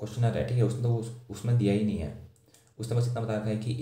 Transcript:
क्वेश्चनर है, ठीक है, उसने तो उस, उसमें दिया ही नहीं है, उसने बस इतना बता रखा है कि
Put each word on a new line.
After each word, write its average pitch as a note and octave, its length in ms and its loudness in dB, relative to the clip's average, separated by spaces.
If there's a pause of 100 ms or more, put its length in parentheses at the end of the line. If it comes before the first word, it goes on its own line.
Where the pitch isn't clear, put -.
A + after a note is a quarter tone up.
क्वेश्चनर G#2+ 380 0
है, - 100 0
ठीक B2 80 0
है, B2 80 4
उसने - 180 0
तो A#2+ 140 2
उस, A2+ 200 -6 (140)
उसमें A#2+ 280 0
दिया G2+ 140 4
ही G#2+ 120 2
नहीं G2 140 0
है, D2+ 140 -4 (680)
उसने A#2+ 180 -2
बस A#2+ 120 4
इतना A#2+ 120 -2
बता A2 140 -2
रखा G#2+ 140 -2
है G#2+ 80 0
कि - 260 -4